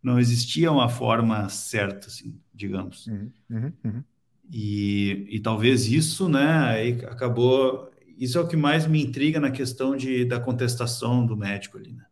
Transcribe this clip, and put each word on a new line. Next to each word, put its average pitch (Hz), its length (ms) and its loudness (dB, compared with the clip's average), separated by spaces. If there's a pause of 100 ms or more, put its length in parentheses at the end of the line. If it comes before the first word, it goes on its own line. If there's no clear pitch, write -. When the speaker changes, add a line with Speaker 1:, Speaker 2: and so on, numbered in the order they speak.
Speaker 1:
não 123 180 4
existia 123 520 2
uma 127 160 4
forma 113 600 2
certa, - 600 -4
assim, 110 320 -16 (140)
digamos. 98 520 -8
Speaker 2:
Uhum, 107 260 -8 (180)
uhum, 117 220 -6 (120)
uhum. 113 200 -6 (480)
Speaker 1:
E, 101 760 -2
e 110 100 -6
talvez 113 460 2
isso, 156 420 0
né, 151 300 4 (100)
aí 117 380 -2
acabou... 127 840 2 (280)
Isso 123 180 -2
é 175 40 2
o 170 80 -2
que 165 80 -2
mais 156 300 2
me 156 160 2
intriga 139 360 0
na 143 120 0
questão 131 460 -2
de, 127 280 0
da 120 160 -2
contestação 120 840 0
do 113 120 -2
médico 101 420 -6
ali, - 140 -18
né? 120 200 -18